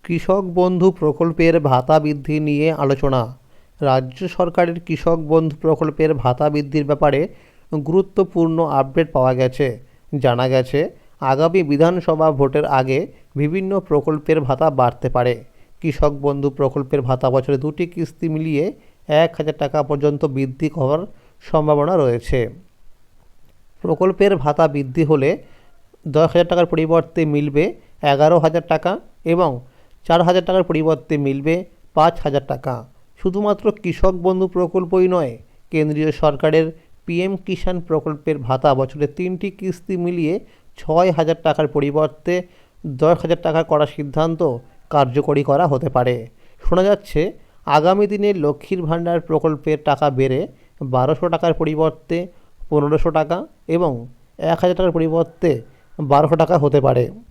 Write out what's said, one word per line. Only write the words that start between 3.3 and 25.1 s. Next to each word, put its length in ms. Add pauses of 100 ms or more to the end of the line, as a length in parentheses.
রাজ্য 480
সরকারের 580
কৃষক 320 (140)
বন্ধু 220 (100)
প্রকল্পের 500
ভাতা 360
বৃদ্ধির 400
ব্যাপারে 300 (520)
গুরুত্বপূর্ণ 880 (220)
আপডেট 320
পাওয়া 220
গেছে। 320 (560)
জানা 260
গেছে, 320 (400)
আগামী 420
বিধানসভা 680
ভোটের 360 (140)
আগে 180 (380)
বিভিন্ন 440
প্রকল্পের 600
ভাতা 300
বাড়তে 460
পারে। 180 (460)
কৃষক 320 (140)
বন্ধু 240
প্রকল্পের 520
ভাতা 280
বছরে 280
দুটি 280
কিস্তি 420
মিলিয়ে 360 (440)
এক 300
হাজার 240
টাকা 200
পর্যন্ত 420
বৃদ্ধি 520
হওয়ার 240 (500)
সম্ভাবনা 460
রয়েছে। 420 (1400)
প্রকল্পের 540
ভাতা 320
বৃদ্ধি 360
হলে 260 (760)